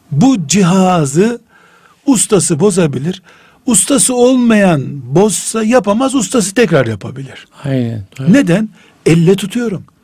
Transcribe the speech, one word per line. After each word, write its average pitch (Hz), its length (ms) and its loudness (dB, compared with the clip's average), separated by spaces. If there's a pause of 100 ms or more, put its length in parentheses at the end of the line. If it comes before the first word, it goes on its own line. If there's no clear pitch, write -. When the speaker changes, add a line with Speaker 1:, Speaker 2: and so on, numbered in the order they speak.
(120)
Speaker 1:
Bu 185 360 2
cihazı 185 960 0 (640)
ustası 190 540 0
bozabilir. 165 640 -2 (440)
Ustası 254 500 0
olmayan 226 680 2 (340)
bozsa 214 480 0
yapamaz, 233 520 0
ustası 226 380 -2
tekrar 160 340 2
yapabilir. 117 600 -12 (160)
Speaker 2:
Aynen, 120 400 -4 (160)
doğru. 143 140 2
Speaker 1:
Neden? 214 360 2 (360)
Elle 165 300 4
tutuyorum. 214 480 -6 (200)